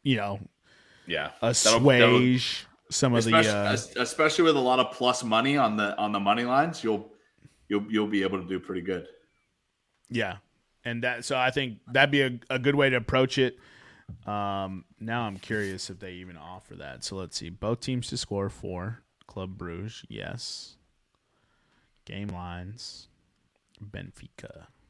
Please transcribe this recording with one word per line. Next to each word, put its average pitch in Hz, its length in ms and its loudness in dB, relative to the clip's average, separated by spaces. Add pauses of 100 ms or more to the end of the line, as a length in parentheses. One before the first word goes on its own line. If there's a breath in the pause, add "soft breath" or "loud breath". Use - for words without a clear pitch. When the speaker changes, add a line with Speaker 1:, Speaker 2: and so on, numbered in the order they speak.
Speaker 1:
you 131 140 2
know, 101 240 -4 (640 soft breath)
Speaker 2:
Yeah. 76 260 -4 (100)
Speaker 1:
assuage 117 420 4
Speaker 2:
That'll, 123 340 8
that'll, 127 200 4 (520)
Speaker 1:
some 127 240 2
of 113 100 4
the, 113 120 4
Speaker 2:
especially, 107 160 6
Speaker 1:
uh, 101 200 0
Speaker 2:
es-, - 240 -4
especially 151 480 2
with 156 120 6
a 139 40 2
lot 127 180 4
of 127 140 2
plus 123 300 0
money 120 360 2
on 110 180 2
the, 104 220 -2
on 104 140 -2
the 101 80 0
money 107 240 2
lines, 143 380 0
you'll, 107 300 -2 (560 soft breath)
you'll, 104 220 0
you'll 107 180 2
be 101 140 0
able 95 180 0
to 87 80 -12
do 92 100 -4
pretty 92 220 -6
good. 90 260 -6 (1000)
Speaker 1:
Yeah. 104 280 -4 (460)
And 117 220 -6
that, 123 220 -4
so 139 100 -2
I 127 140 4
think 127 380 -4
that'd 139 220 6
be 139 120 4
a, 123 160 -2 (100)
a 131 100 -2
good 139 160 2
way 139 140 4
to 127 80 2
approach 131 400 2
it. 127 220 2 (680 soft breath)
Um, 98 600 -6 (120)
now 113 260 -4
I'm 98 120 -6
curious 98 540 -6
if 92 80 -14
they 92 140 -14
even 90 260 -16
offer 90 380 -18
that. 67 280 -14
So 98 120 -8
let's 92 200 -8
see. 82 140 -10
Both 104 300 -4
teams 123 280 -4
to - 80 -8
score 98 320 -4
for 95 540 -10 (240)
Club 95 300 -10
Bruges, 90 520 -10
yes. - 680 -12 (1300)
Game 101 240 -10
lines, 90 760 -12 (760)
Benfica. - 840 -18 (240)